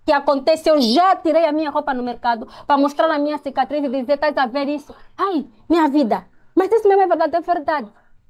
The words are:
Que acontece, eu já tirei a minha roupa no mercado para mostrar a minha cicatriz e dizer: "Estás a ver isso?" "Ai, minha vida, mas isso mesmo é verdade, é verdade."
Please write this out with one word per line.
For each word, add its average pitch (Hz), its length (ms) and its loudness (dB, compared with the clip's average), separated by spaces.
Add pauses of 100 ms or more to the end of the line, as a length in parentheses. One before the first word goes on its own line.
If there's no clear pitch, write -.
Que - 100 -2
acontece, 285 540 0
eu 302 140 4
já 339 340 2
tirei 330 300 0
a 302 60 -2
minha 302 180 -4
roupa 285 240 -4
no 247 80 -6
mercado 240 460 -6 (180)
para 285 100 2
mostrar 285 360 0
a 302 80 -2
minha 294 180 -2
cicatriz 277 460 -4
e 285 60 -4
dizer: 262 240 -2
"Estás 285 220 -2
a 269 120 0
ver 269 200 -4
isso?" 285 280 -8 (200)
"Ai, 349 300 -2 (240)
minha 320 180 4
vida, 233 380 0 (300)
mas 370 160 2
isso 440 180 4
mesmo 392 140 6
é 370 40 4
verdade, 330 280 0
é 339 60 0
verdade." 320 460 -4 (420)